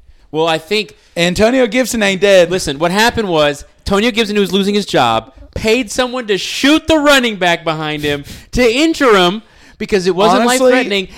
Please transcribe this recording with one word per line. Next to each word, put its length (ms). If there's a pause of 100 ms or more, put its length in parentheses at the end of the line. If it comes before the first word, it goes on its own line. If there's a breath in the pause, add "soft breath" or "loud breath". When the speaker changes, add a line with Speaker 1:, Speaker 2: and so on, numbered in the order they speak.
(300)
Speaker 1:
Well, 180
I 120
think 360 (220 soft breath)
Speaker 2:
Antonio 480
Gibson 380
ain't 180
dead. 300
Speaker 1:
Listen, 260
what 140
happened 360
was 380 (140)
Antonio 320
Gibson, 240
who 60
was 120
losing 220
his 100
job, 480 (220)
paid 340
someone 380
to 100
shoot 500
the 120
running 380
back 260
behind 400
him 200 (280 loud breath)
to 100
injure 560
him 240 (380 loud breath)
because 280
it 80
wasn't 280
Speaker 2:
Honestly 280
Speaker 1:
life-threatening, 460